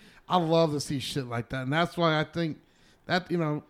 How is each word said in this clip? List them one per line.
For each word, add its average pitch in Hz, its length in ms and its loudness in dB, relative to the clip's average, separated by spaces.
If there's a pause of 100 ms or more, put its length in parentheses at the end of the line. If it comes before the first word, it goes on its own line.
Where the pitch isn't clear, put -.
(280)
I 180 100 2
love 165 340 4
to 147 80 -2
see 147 180 -4
shit 131 280 -4
like 120 240 -6
that, 131 140 -6
and 131 80 -2
that's 170 240 0
why 165 220 2
I 156 60 0
think 160 340 -4 (480)
that, 180 240 -2
you 170 80 0
know, 151 320 0